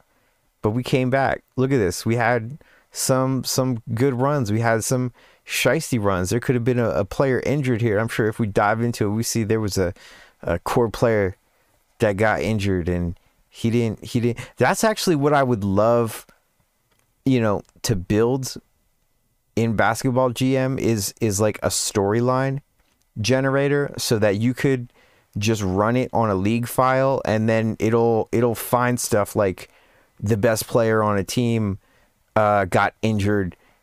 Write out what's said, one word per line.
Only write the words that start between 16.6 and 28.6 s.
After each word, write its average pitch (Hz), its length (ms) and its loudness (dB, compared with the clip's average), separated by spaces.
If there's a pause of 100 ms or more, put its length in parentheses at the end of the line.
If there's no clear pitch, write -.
you 131 160 2
know, 104 200 0 (220)
to 117 120 -2
build 117 600 0 (1000)
in 113 200 0
basketball 123 560 2
G 131 260 0
M 131 220 -2
is, 101 420 0
is 104 180 0
like 107 240 0
a 95 60 0
storyline 127 920 0 (600)
generator 135 760 0
so - 220 0
that 101 180 2
you 120 160 0
could 127 380 -2 (460)
just 107 240 0
run 101 340 0
it 127 180 0
on 113 160 0
a 101 60 0
league 113 320 0
file 131 580 0
and 110 220 0
then 113 320 0
it'll, 117 520 2
it'll 117 240 2
find 123 440 0